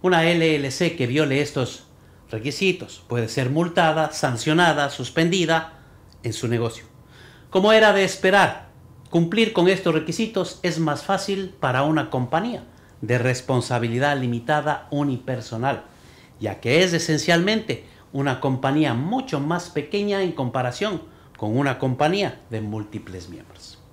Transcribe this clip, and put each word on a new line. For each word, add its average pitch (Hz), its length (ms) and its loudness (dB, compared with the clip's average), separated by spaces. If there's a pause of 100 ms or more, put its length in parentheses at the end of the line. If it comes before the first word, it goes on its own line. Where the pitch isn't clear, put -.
Una 175 240 4
L 165 300 4
L 143 160 -2
C 170 240 0
que 127 100 0
viole 139 360 2
estos 143 420 -4 (480)
requisitos 135 760 -4
puede 120 200 -2
ser 127 240 -2
multada, 160 600 2
sancionada, 151 800 2
suspendida 165 920 -2 (440)
en 117 100 -4
su - 140 -6
negocio. 117 380 -2 (680)
Como 190 220 4
era 214 200 8
de 196 100 4
esperar, 185 680 2 (400)
cumplir 202 440 2
con 175 140 4
estos 185 260 2
requisitos 185 680 -2
es 165 160 -2
más 147 240 0
fácil 196 560 -4
para 131 240 2
una 151 260 2
compañía 160 540 -2 (380)
de 123 180 0
responsabilidad 123 1000 0
limitada 127 720 -2
unipersonal, 123 920 -4 (560)
ya 101 200 -6
que 143 240 2
es 175 100 2
esencialmente 170 920 0 (280)
una 139 260 -2
compañía 135 560 0
mucho 165 440 -2
más 160 300 -4
pequeña 196 540 -2
en 175 80 -2
comparación 135 720 -4 (340)
con 110 180 -4
una 135 220 0
compañía 147 720 0
de 110 120 -6
múltiples 104 680 -10
miembros. - 480 -20 (160)